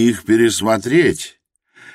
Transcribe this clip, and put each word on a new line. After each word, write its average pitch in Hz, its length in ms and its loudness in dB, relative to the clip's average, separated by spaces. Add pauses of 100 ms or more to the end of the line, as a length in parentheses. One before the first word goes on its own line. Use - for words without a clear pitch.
их 107 160 -4
пересмотреть, 113 1160 0 (540)